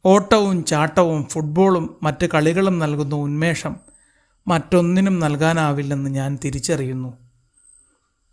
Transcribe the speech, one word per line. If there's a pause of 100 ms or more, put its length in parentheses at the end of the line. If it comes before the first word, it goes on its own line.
ഓട്ടവും
ചാട്ടവും
ഫുട്ബോളും
മറ്റ്
കളികളും
നൽകുന്ന
ഉന്മേഷം (520)
മറ്റൊന്നിനും
നൽകാനാവില്ലെന്ന്
ഞാൻ
തിരിച്ചറിയുന്നു." (1160)